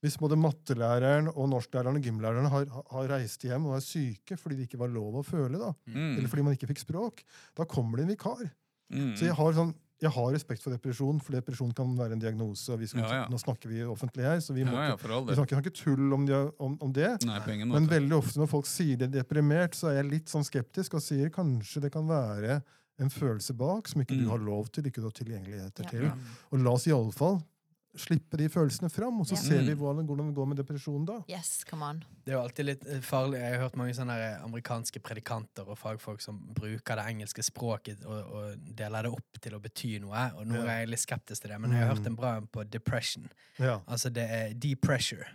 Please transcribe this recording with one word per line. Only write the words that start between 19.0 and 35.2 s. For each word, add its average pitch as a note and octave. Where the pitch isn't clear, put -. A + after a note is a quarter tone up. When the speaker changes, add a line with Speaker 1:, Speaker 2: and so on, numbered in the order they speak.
Speaker 1:
er C3
deprimert, D3+
så D#3+
er C#3
jeg C#3
litt D#3
sånn D3+
skeptisk C#3+
og D#3
sier D3
kanskje C#3
det C#3+
kan D#3
være A#2+
en C3+
følelse B2+
bak E3+
som D3
ikke C3
du B2
Speaker 2:
Mm. A2
Speaker 1:
har A#2
lov G#2+
til, D#3
ikke C3
du A2+
har G#2+
tilgjengeligheter G2
Speaker 3:
Ja. -
Speaker 1:
til. A#2
Speaker 2:
Ja. B2
Speaker 1:
Og C#3
la B2
oss B2
i -
alle A2+
fall F3
slippe -
de D3+
følelsene D#3+
fram, A#3
og D#3+
så -
Speaker 3:
Ja. G3
Speaker 1:
ser C#3+
vi D3
Speaker 2:
Mm. C#3+
Speaker 1:
hvordan, C#3+
hvordan D3
det D3
går C#3
med C#3+
depresjonen C#3+
da. G#3+
Speaker 3:
Yes, -
come D#3
on. D3+
Speaker 4:
Det C3+
er C3+
jo B2
alltid C#3+
litt, C#3
eh, C#3
farlig. C3
Jeg B2
har B2+
hørt -
mange B2
sånne B2
her A2
amerikanske A#2
predikanter A2